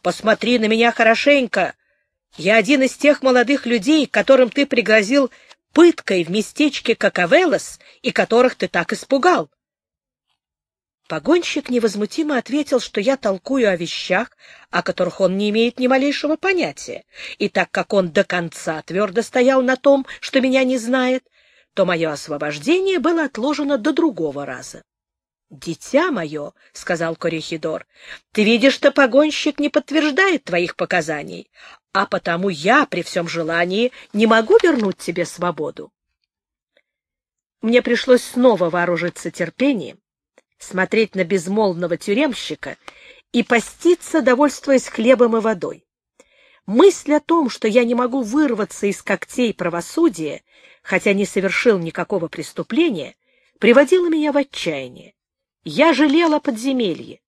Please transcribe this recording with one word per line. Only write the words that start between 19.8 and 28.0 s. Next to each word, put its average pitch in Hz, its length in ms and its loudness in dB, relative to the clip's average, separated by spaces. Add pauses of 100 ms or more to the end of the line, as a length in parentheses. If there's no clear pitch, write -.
что - 180 -2
меня 262 240 2
не 262 140 0
знает, 254 480 -2 (480)
то 190 120 0
моё 165 260 -2
освобождение 151 880 -2
было 320 260 0
отложено 277 520 -2
до 240 160 -2
другого 170 520 -2
раза. 127 380 -14 (680)
«Дитя 254 640 -2
моё», — 156 420 -8 (200)
сказал 165 420 -4
Корехидор, — 160 720 -6 (460)